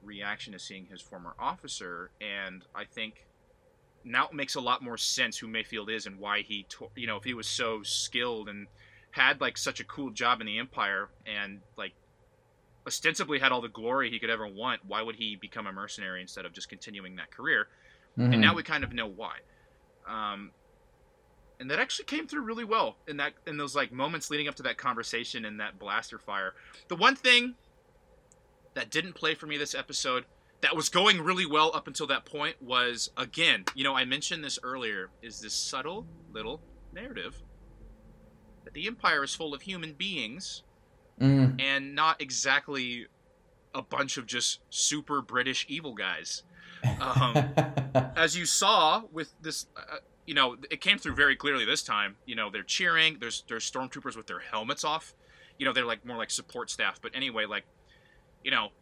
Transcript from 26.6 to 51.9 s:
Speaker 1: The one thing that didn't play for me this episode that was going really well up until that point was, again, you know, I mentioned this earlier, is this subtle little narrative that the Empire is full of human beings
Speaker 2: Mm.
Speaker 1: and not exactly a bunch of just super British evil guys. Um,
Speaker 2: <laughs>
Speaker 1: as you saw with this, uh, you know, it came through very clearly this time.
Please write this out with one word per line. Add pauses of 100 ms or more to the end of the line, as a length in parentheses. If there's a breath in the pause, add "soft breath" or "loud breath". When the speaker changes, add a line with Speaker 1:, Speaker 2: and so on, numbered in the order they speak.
Speaker 1:
The
one
thing (1160)
that
didn't
play
for
me
this
episode (360 soft breath)
that
was
going
really
well
up
until
that
point
was,
again, (100)
you
know,
I
mentioned
this
earlier, (100)
is
this
subtle (260)
little (320)
narrative (1300)
that
the
Empire
is
full
of
human
beings (580)
Speaker 2:
Mm.
Speaker 1:
and
not
exactly (680)
a
bunch
of
just (100)
super
British
evil
guys. (580 loud breath)
Um,
Speaker 2:
<laughs>
Speaker 1:
as
you
saw
with
this, (100)
uh, (280)
you
know, (140)
it
came
through
very
clearly
this
time. (100)